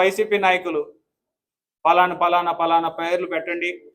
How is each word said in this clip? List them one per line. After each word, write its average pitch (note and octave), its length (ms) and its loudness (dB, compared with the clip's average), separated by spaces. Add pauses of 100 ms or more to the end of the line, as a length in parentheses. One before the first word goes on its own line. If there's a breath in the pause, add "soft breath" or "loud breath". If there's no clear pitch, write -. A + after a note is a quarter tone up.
వైసీపీ G3+ 440 0
నాయకులు F3+ 360 0 (1040)
పలానా, F3 380 4
పలానా, F3 280 2 (100)
పలానా E3 280 0 (100)
పేర్లు F3 340 -2
పెట్టండి E3+ 380 -6 (240)